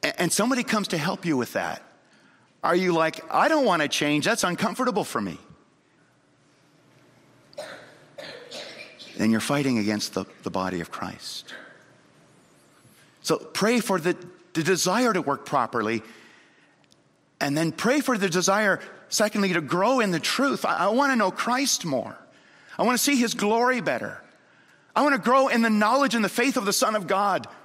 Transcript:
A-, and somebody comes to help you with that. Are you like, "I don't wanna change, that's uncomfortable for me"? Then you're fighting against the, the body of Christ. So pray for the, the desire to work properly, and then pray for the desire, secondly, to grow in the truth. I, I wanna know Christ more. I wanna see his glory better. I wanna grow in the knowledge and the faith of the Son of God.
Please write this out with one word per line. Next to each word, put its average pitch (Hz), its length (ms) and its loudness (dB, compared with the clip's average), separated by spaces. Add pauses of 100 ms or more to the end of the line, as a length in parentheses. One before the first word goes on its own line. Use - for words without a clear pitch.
A-, 151 180 0
and 170 120 2
somebody 240 300 0
comes 208 260 -2
to 180 80 -2
help 160 280 -4
you 156 120 0
with 120 160 -2
that. 87 280 -4 (800)
Are 165 140 2
you 180 160 2
like, 160 320 0 (100)
"I 185 140 4
don't 311 160 4
wanna 170 240 4
change, 147 380 0
that's 226 180 0
uncomfortable 196 640 0
for - 160 -4
me"? 90 180 -6 (3750)
Then 110 160 2
you're 110 80 2
fighting 135 380 0
against 104 360 -2
the, 95 120 -2 (180)
the 92 80 -6
body 92 300 -4
of 82 100 -10
Christ. - 640 -12 (1700)
So - 160 0
pray 226 420 0
for 190 200 0
the, 160 180 -2 (360)
the 165 100 0
desire 190 500 2
to 180 80 0
work 139 240 -2
properly, 113 560 0 (1400)
and 143 180 0
then 160 140 0
pray 254 300 0
for 247 160 0
the 190 120 0
desire, 185 500 2 (300)
secondly, 202 440 0
to 170 80 0
grow 185 380 0
in 208 120 2
the 165 80 0
truth. - 460 -2
I, 147 120 0
I 175 120 0
wanna 269 260 2
know 202 160 2
Christ 247 540 -2
more. 131 320 -4 (600)
I - 60 0
wanna 240 140 2
see 285 180 2
his 233 180 2
glory 233 480 2
better. 120 400 -4 (720)
I 233 80 4
wanna 285 140 4
grow 262 300 4
in 233 140 2
the 226 80 2
knowledge 226 460 4
and 226 80 2
the 190 60 2
faith 254 280 0
of 214 80 -2
the 196 80 0
Son 220 220 2
of 190 120 -2
God. 190 400 0 (180)